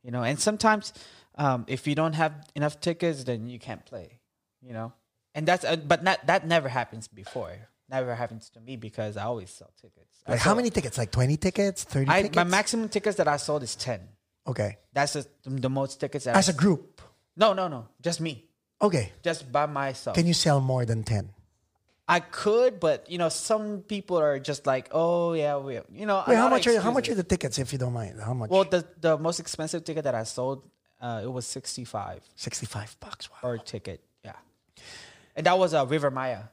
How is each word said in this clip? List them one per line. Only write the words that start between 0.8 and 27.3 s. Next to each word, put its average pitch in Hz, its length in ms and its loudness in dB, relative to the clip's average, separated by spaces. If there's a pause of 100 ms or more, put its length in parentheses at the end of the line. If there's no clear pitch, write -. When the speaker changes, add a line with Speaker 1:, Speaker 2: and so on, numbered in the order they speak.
Speaker 1:
um, 131 320 0
if 131 180 -4
you 147 80 0
don't 156 200 0
have 160 180 0 (220)
enough 147 260 -4
tickets, 165 440 -2
then 120 240 -4
you 123 100 -14
can't 104 260 -14
play, 98 360 -16 (420)
you 127 100 -18
know. 113 200 -8 (420)
And 151 120 -4
that's, 175 180 2
uh, 160 120 2
but 160 260 2
not, 185 240 0
that 170 200 2
never 160 220 2
happens 113 400 -6
before. 95 440 -10 (360)
Never 127 260 -4
happens 113 360 -8
to 113 100 -20
me 127 160 -14
because 107 400 -8
I 101 80 -6
always 113 260 -6
sell - 200 -20 (100)
tickets. - 460 -20
I - 60 0
Speaker 2:
Like, 120 80 2
how 190 100 4
Speaker 1:
sell 214 60 6
Speaker 2:
many 240 140 2
tickets? - 280 -2
Like 113 140 -2
twenty 127 240 4
tickets, 190 480 0
thirty 135 260 0
Speaker 1:
I, 185 120 6
Speaker 2:
tickets? 202 140 0
Speaker 1:
my 175 80 6
maximum 208 440 2
tickets 208 280 -2
that 156 120 4
I 147 80 4
sold 147 260 -2
is 120 140 -8
ten. 110 240 -4 (460)
Speaker 2:
Okay. 104 320 -2 (140)
Speaker 1:
That's 139 220 0
the, 139 120 -6 (180)
the 131 260 -2
most 135 300 -4
tickets 143 260 -4
that 127 100 4
Speaker 2:
As 185 120 6
Speaker 1:
I 180 40 2
Speaker 2:
a - 40 -2
group? 165 440 2 (360)
Speaker 1:
No, 208 160 6
no, 190 160 -2
no. 120 200 -10 (120)
Just 170 200 -2
me. 156 240 -6 (360)
Speaker 2:
Okay. 165 300 2 (120)
Speaker 1:
Just 160 280 -4
by 147 160 2
myself. 139 500 -4
Speaker 2:
Can 170 100 4
you 170 80 6
sell 143 260 4
more 131 240 2
than 113 200 0
ten? 101 260 0 (800)
Speaker 1:
I 175 120 4
could, 214 580 2
but, 156 320 0
you 175 80 -4
know, 170 100 2
some 208 540 -2
people 196 340 -4
are 147 220 4
just 135 260 -6
like, 131 280 0
"Oh, 170 400 2
yeah, 147 260 0
we," 135 220 -6 (100)
you 190 160 -10
know, 196 120 2
a - 100 -2
Speaker 2:
Wait, 247 80 8
how 226 60 6
Speaker 1:
lot 254 40 6
of 262 60 4
Speaker 2:
much 247 160 4
are, 226 120 6
how 220 120 0
much 254 160 0
are 233 40 -2
Speaker 1:
excuses. 220 120 0
Speaker 2:
the - 40 -8
tickets, 160 300 0